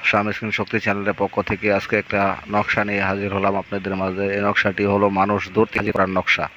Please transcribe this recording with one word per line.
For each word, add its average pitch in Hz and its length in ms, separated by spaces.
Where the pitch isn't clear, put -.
শাম 104 280
স্ক্রিন 107 200
শক্তি 107 280
চ্যানেলের 101 340
পক্ষ 101 280
থেকে 104 320
আজকে 98 240
একটা 98 400
নকশা 104 360
নিয়ে 101 160
হাজির 98 320
হলাম 98 220
আপনাদের 98 400
মাঝে। 95 400
এই 101 60
নকশাটি 101 440
হলো 101 240
মানুষ 98 420
দূর 107 140
থেকে - 140
হাজির 107 140
করার 95 160
নকশা। 92 480